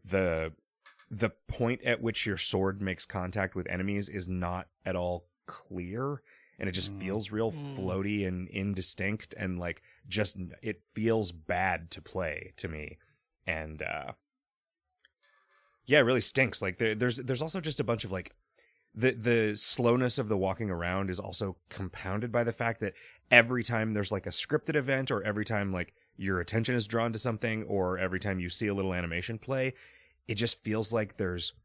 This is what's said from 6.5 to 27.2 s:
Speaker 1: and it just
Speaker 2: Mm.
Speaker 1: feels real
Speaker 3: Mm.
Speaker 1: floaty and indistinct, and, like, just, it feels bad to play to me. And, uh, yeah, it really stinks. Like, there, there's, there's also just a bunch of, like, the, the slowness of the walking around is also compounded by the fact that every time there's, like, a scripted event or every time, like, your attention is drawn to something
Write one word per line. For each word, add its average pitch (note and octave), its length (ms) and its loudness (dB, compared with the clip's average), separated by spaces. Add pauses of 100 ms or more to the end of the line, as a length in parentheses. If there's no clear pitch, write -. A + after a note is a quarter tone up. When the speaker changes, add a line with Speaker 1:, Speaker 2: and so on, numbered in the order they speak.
Speaker 1:
and - 120 -4
it - 20 -4
just F#2 220 0
Speaker 2:
Mm. G2 80 -10
Speaker 1:
feels G2 300 -4
real A2 200 0
Speaker 3:
Mm. C#3+ 260 -8
Speaker 1:
floaty G2 500 0
and F#2 220 -4
indistinct, G2 880 -2
and, F#2 220 -4
like, F2 220 -6 (260)
just, G2+ 300 -2 (240)
it G#2+ 200 -6 (100)
feels G#2+ 400 2
bad E2+ 600 -2
to - 100 -8
play E2 560 -6
to - 100 -8
me. D2+ 300 -8 (480)
And, D#2 360 -4
uh, - 320 -6 (1700)
yeah, B2+ 140 8
it C3 40 10
really A#2+ 180 6
stinks. B2+ 400 4
Like, F#2 160 -2
there, A2 180 2
there's, A#2+ 220 2
there's B2 240 -4
also D#3+ 180 -4
just D3+ 200 -4
a C#3 40 2
bunch A2+ 200 0
of, F#2+ 80 -6
like, F#2 220 -6 (640)
the, B2 160 4
the A2 460 4
slowness B2 600 6
of A2+ 120 0
the G#2+ 80 2
walking F#2+ 320 0
around F2+ 400 -2
is F2+ 100 -2
also F#2+ 380 -4 (120)
compounded G2 600 -6
by A#2+ 120 2
the A#2 100 0
fact A#2 280 -2
that G2+ 120 -4 (380)
every A#2+ 320 8
time A2+ 280 0
there's, G#2 200 0
like, G2 140 -2
a F#2 60 -4
scripted - 440 0
event C3+ 360 0
or G2+ 120 0
every G#2 220 0
time, G2+ 280 0
like, F2+ 200 -4 (220)
your F#2+ 240 0
attention A2+ 360 0
is A2 120 0
drawn A#2 260 0
to A2 60 -4
something A2 440 -2